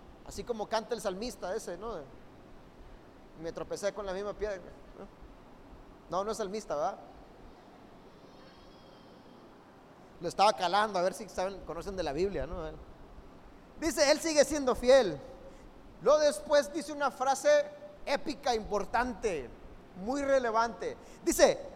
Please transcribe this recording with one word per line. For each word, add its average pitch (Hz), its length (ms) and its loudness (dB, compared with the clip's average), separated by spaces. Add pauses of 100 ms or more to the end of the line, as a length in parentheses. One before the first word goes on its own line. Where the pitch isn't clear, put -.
(260)
así - 180 -10
como 214 240 -6
canta 220 260 -2
el 214 60 -6
salmista 196 540 -6
ese, 208 220 -8
¿no? 214 180 -10 (1500)
"Me 165 100 -6
tropecé 165 400 -6
con 202 140 -8
la 185 80 -4
misma 202 180 -6
piedra", 196 240 -6
¿no? - 500 -16 (1000)
No, 185 160 -2
no 214 60 -4
es 214 80 -4
salmista, 208 360 -4
¿verdad? 160 240 -2 (3250)
Lo 165 80 -4
estaba 202 260 6
calando 196 440 2
a 175 40 2
ver 185 100 2
si 196 160 -10
saben, 185 380 -4
conocen 170 300 -8
de 180 60 -2
la 147 120 -2
Biblia, 165 320 0
¿no? 165 240 -8 (1080)
Dice, 294 320 2
"Él 302 100 6
sigue 311 240 4
siendo 277 300 0
fiel". 247 460 6 (800)
Luego 294 200 6
después 294 520 2
dice 311 200 -4
una 285 180 0
frase 294 600 4 (360)
épica, 269 480 -2
importante, 202 960 -2 (460)
muy 240 260 -2
relevante. 226 720 2 (260)
Dice, 247 380 6 (160)